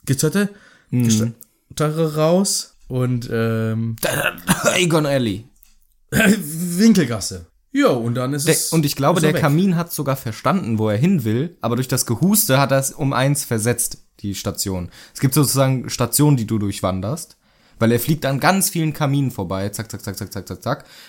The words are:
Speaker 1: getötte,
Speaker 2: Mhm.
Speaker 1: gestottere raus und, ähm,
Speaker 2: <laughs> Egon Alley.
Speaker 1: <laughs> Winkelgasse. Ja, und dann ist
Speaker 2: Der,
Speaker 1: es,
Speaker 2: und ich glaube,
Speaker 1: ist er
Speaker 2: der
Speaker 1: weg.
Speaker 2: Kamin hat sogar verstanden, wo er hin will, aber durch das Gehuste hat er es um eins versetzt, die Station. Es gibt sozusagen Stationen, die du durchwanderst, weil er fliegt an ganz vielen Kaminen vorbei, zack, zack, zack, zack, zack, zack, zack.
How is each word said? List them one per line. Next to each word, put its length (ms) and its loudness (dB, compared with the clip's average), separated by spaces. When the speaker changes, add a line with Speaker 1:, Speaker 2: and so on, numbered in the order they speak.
Speaker 1:
getötte, 420 0
Speaker 2:
Mhm. 140 0
Speaker 1:
gestottere 1120 -2
raus 600 0
und, 440 -2
ähm, 720 -2
Speaker 2:
<laughs> 720 0
Egon 300 2
Alley. 400 0
Speaker 1:
<laughs> 320 -20
Winkelgasse. 1400 2
Ja, 180 2
und 260 0
dann 180 -2
ist 140 -4
Speaker 2:
Der, 60 6
Speaker 1:
es, 180 -2
Speaker 2:
und 140 4
ich 100 -2
glaube, 240 2
Speaker 1:
ist 40 2
er 60 4
Speaker 2:
der 60 2
Speaker 1:
weg. 60 -2
Speaker 2:
Kamin 340 4
hat 160 -2
sogar 240 -4
verstanden, 640 -2
wo 100 0
er 80 2
hin 280 2
will, 340 -2
aber 160 -2
durch 140 -2
das 160 -2
Gehuste 520 2
hat 140 2
er 80 2
es 120 -2
um 200 -2
eins 320 0
versetzt, 540 -2
die 120 -6
Station. 560 -6
Es 60 -16
gibt 140 0
sozusagen 560 2
Stationen, 480 2
die 100 -2
du 100 0
durchwanderst, 800 -4
weil 140 2
er 80 2
fliegt 260 -2
an 140 -2
ganz 300 2
vielen 240 -2
Kaminen 360 0
vorbei, 400 -4
zack, 220 -10
zack, 120 -12
zack, 140 -8
zack, 140 -10
zack, 160 -10
zack, 160 -12
zack. 220 -6